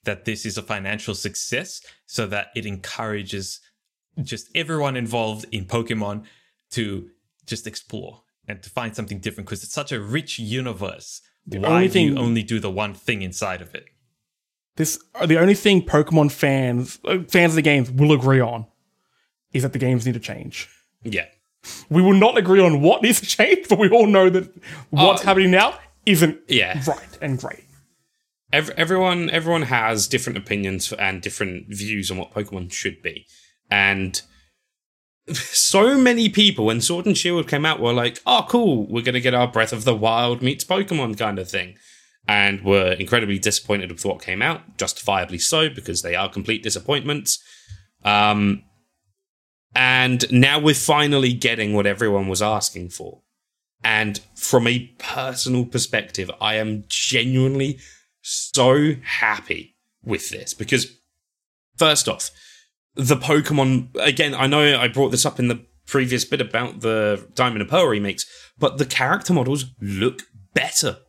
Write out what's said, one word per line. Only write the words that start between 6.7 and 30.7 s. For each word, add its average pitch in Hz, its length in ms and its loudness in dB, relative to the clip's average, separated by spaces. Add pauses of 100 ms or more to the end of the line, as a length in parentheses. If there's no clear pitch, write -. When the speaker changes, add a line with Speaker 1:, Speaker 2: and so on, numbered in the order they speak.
Speaker 1:
to 98 380 -8 (360)
just - 200 -12
explore - 580 -16 (220)
and 101 160 -14
to - 80 -20
find 117 240 -8
something 101 260 -10
different, 98 280 -10
'cause 98 160 -10
it's - 100 -16
such 143 200 -8
a 110 80 -6
rich 113 360 -8
universe. 107 840 -10 (260)
Speaker 2:
The 101 120 -8
Speaker 1:
Why 101 100 -2
Speaker 2:
only 175 180 4
Speaker 1:
do 185 120 2
you 156 100 4
Speaker 2:
thing 139 80 0
Speaker 1:
only 117 260 0
do 110 160 -4
the 101 100 -6
one 101 240 -4
thing 101 280 -4
inside 92 400 -6
of 85 120 -20
it? - 120 -14 (920)
Speaker 2:
This, - 240 -4 (160)
uh, 175 120 -2
the 160 120 0
only 190 160 4
thing 196 300 2
Pokemon 151 480 2
fans, 131 720 -2
uh, 185 140 0 (100)
fans 175 240 4
of - 20 0
the 160 60 2
games 139 280 2
will 143 220 4
agree 131 300 4
on 117 240 -4 (880)
is 127 100 -2
that 131 80 -2
the 123 80 -6
games 123 260 0
need 123 100 0
to 117 40 -6
change. - 480 -12 (360)
Speaker 3:
Yeah. 98 240 -6 (600)
Speaker 2:
We 165 120 6
will 190 120 8
not 220 240 6
agree 190 220 6
on 160 220 6
what 160 220 6
needs 233 180 2
to - 40 -14
change, 359 440 2
but 208 100 6
we 202 100 6
all 220 180 8
know 190 220 6
that 180 220 -2 (380)
what's 185 320 6
Speaker 3:
Oh. - 40 -6
Speaker 2:
happening 190 260 4
now 202 280 4 (260)
isn't 165 320 4 (120)
Speaker 3:
Yeah. 117 360 0
Speaker 2:
right - 360 -6
and 135 180 -4
great. - 240 -12 (880)
Speaker 3:
Ev-, 156 200 0
everyone, 175 580 0
everyone 165 320 0
has 113 480 0
different - 280 -2
opinions 98 540 -4